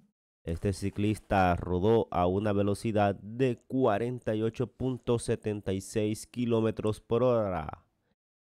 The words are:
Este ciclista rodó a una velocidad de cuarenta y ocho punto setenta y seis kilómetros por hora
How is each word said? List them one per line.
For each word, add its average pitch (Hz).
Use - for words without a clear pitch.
Este 85
ciclista 98
rodó 90
a 87
una 101
velocidad 101
de 117
cuarenta 120
y 107
ocho 113
punto 123
setenta 107
y 95
seis 107
kilómetros 110
por 117
hora 101